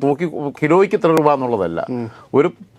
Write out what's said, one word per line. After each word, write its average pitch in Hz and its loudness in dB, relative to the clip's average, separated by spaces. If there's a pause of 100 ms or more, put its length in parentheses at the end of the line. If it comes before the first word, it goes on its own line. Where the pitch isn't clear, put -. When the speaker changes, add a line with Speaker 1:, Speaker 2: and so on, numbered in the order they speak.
Speaker 1:
തൂക്കി 143 -2 (320)
കിലോയ്ക്ക് 190 2
ഇത്ര 165 2
രൂപ 151 4
എന്നുള്ളതല്ല. 98 -2 (160)
Speaker 2:
ഉം. 117 -6 (340)
Speaker 1:
ഒരു 165 2 (280)